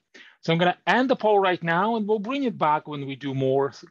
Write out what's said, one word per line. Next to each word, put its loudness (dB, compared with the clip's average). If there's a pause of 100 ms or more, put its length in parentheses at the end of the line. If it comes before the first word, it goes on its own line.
(420)
So 0
I'm 2
gonna 2
end 2
the 2
poll 2
right 0
now, 0
and -4
we'll 0
bring -6
it -2
back 0
when -8
we -8
do -8
more 0
s-, -18